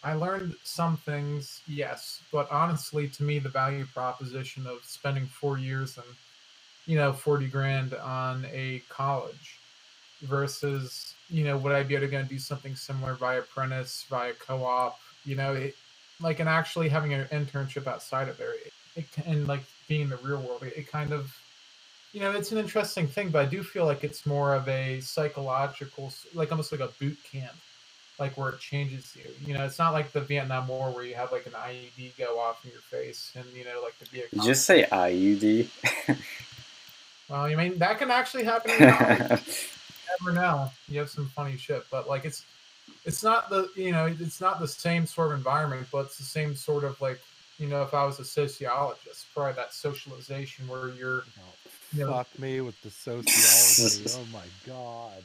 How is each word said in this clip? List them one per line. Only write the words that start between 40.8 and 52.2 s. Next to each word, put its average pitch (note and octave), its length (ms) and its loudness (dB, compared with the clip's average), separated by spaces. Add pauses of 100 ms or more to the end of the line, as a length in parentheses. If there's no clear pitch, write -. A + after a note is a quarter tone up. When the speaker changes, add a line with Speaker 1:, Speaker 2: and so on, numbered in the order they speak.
Speaker 1:
You C#3+ 100 -4
have D3 100 -4
some C#3+ 200 -6
funny C#3 280 -6
shit, B2+ 340 -6
but, C3 180 -4
like, C3+ 160 -2
it's, D3+ 200 -8 (600)
it's - 180 -6
not A3 260 4
the, F#3+ 280 2
you F#3 160 0
know, D#3+ 140 4
it's E3 340 -4
not F#3 180 2
the E3 80 -2
same E3+ 400 0
sort D#3+ 220 0
of C#3+ 100 0
environment, C3 540 0
but C#3 140 0
it's - 120 -16
the C3+ 60 -12
same D3+ 320 -2
sort C#3+ 260 0
of, C#3 180 -4
like, B2+ 200 -2 (400)
you D3 80 -4
know, C#3+ 140 0
if C3+ 120 -2
I C#3+ 100 4
was C#3 140 -2
a C3 60 -12
sociologist, C#3 1080 -2
probably C#3 220 0
that B2 180 -6
socialization C3+ 920 -8
where B2+ 220 -6
you're, B2+ 340 -2 (160)
Speaker 3:
Oh, - 320 -20 (220)
Speaker 1:
you D3 120 0
know C3+ 80 0
Speaker 3:
fuck B2 140 0 (140)